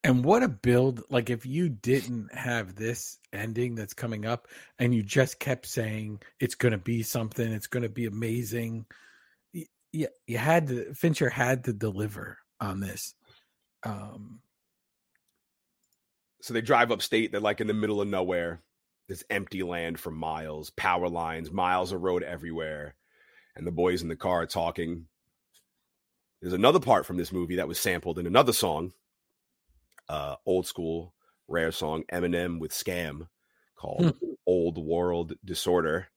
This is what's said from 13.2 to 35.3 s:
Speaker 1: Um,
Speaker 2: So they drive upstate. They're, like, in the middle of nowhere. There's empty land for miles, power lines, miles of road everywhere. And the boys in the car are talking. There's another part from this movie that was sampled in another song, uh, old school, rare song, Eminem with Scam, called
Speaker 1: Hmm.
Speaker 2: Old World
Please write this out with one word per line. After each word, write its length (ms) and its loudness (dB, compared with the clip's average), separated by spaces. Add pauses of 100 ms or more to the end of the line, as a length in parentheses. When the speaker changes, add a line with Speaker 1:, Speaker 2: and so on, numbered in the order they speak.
Speaker 1:
Um, 600 -10 (2000)
Speaker 2:
So 140 -10
they 60 2
drive 320 4
upstate. 400 2
They're, 80 -2
like, 200 0
in 60 0
the 80 2
middle 260 0
of 80 0
nowhere. 540 0 (460)
There's 220 -12
empty 320 -2
land 360 -2
for 120 -8
miles, 600 -6
power 380 0
lines, 420 -4
miles 420 0
of 100 -4
road 200 2
everywhere. 720 -8 (600)
And 100 -8
the 60 -4
boys 300 2
in 60 -6
the 80 -4
car 260 2
are 40 -2
talking. 600 -4 (1300)
There's 120 -4
another 280 8
part 260 6
from 100 -6
this 160 -2
movie 240 -2
that 120 0
was 120 -4
sampled 380 -2
in 80 -4
another 260 6
song, 400 0 (1160)
uh, 360 -6
old 220 2
school, 480 -6 (340)
rare 240 0
song, 400 -2
Eminem 460 0
with 140 -8
Scam, 560 -4 (480)
called 440 0
Speaker 1:
Hmm. 120 -6 (140)
Speaker 2:
Old 320 2
World 560 -2 (100)